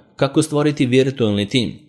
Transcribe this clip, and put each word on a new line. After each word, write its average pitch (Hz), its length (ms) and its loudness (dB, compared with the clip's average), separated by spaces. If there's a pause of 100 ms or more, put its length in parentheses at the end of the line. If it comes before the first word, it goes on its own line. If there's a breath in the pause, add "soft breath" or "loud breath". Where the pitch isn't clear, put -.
(160)
Kako 139 260 2
stvoriti 147 440 0
virtualni 120 640 0
tim 98 300 -2 (100)